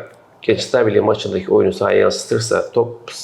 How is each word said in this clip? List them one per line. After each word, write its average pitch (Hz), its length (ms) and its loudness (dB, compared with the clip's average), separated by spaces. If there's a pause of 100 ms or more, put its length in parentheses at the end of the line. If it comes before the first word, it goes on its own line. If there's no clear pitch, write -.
(420)
Gençler 117 440 2
Birliği 101 140 0
maçındaki 101 500 -2
oyunu 101 220 4
sahaya 98 260 0
yansıtırsa 101 760 0
top - 380 -4 (140)